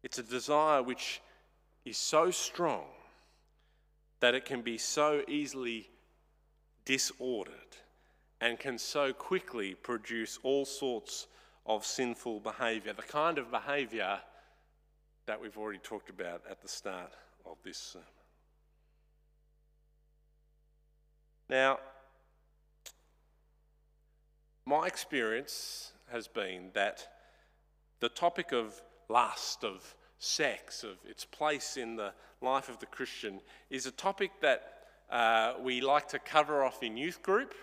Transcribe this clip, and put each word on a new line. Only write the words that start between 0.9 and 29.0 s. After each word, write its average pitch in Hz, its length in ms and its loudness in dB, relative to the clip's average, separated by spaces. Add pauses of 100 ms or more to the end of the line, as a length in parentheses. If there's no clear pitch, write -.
is 113 140 -8
so 165 340 6
strong 143 540 0 (1300)
that 123 160 6
it 131 100 -2
can 127 160 -4
be 117 160 -4
so 147 500 2
easily 127 640 -4 (960)
disordered 127 680 0 (880)
and 117 180 2
can 127 180 -4
so 139 360 0
quickly 113 600 -2
produce 113 720 -6
all 139 220 2
sorts - 600 -6 (400)
of 107 200 0
sinful 117 560 -2
behaviour, 107 520 -2
the - 80 -10
kind 156 380 0
of 117 100 -6
behaviour 113 680 -2 (1040)
that 107 160 -6
we've 107 160 -12
already 107 220 -6
talked - 300 -10
about 90 380 -8
at 98 140 -14
the 98 60 -16
start 90 460 -8 (320)
of 82 180 -16
this 85 140 -10
sermon. - 280 -14 (3500)
Now, 135 300 6 (3000)
my 151 180 4
experience - 1080 -2 (180)
has 117 160 -6
been 92 460 -6
that - 340 0 (960)
the 120 80 2
topic 175 420 0
of 113 280 0 (300)